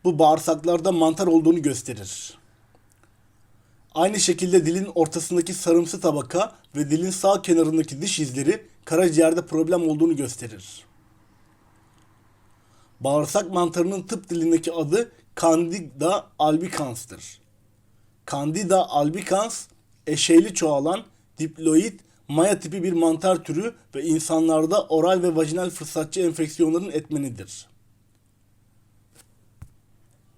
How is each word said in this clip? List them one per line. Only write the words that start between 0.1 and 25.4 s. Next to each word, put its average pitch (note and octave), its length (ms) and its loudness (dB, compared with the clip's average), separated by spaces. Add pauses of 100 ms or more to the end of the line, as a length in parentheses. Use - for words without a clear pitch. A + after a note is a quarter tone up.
bağırsaklarda D#3+ 720 2
mantar E3 340 2
olduğunu E3 360 6
gösterir. A#2+ 800 -8 (1500)
Aynı F#3+ 260 0
şekilde F3 460 2
dilin F#3 280 -2
ortasındaki E3+ 600 -2
sarımsı E3+ 460 2
tabaka E3+ 520 -2 (240)
ve C#3+ 140 -4
dilin E3+ 200 0
sağ G3 320 0
kenarındaki D#3+ 600 0
diş G3+ 160 -4
izleri C#3+ 480 -2 (180)
karaciğerde E3 600 2
problem E3 420 0
olduğunu D#3 280 2
gösterir. A#2 680 -10 (2250)
Bağırsak D3+ 500 0
mantarının F3 520 -2
tıp - 280 -12
dilindeki E3 420 0
adı E3+ 400 -2 (280)
Candida E3 880 0 (120)
albicans'tır. D3+ 1000 -4 (920)
Candida E3 600 0
albicans, F3+ 760 -2 (400)
eşeyli E3 480 4
çoğalan, D#3+ 500 0 (340)
diploid, D#3+ 600 0 (280)
maya E3+ 320 2
tipi F3 220 -8
bir F#3 100 -2
mantar E3 520 2
türü G3 300 -6 (200)
ve C#3 100 -6
insanlarda D#3+ 840 2
oral E3+ 360 2
ve F3 140 0
vajinal E3 340 -2